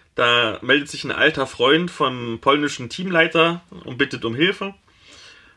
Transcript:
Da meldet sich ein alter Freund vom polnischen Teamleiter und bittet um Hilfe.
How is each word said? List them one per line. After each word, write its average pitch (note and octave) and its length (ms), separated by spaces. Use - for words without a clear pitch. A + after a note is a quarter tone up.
Da A#2+ 460
meldet C#3 280
sich - 160
ein B2+ 80
alter C3+ 340
Freund D#3+ 420
vom B2 520
polnischen C#3 480
Teamleiter E3+ 720
und B2+ 120
bittet B2+ 280
um A#2 100
Hilfe. G3 380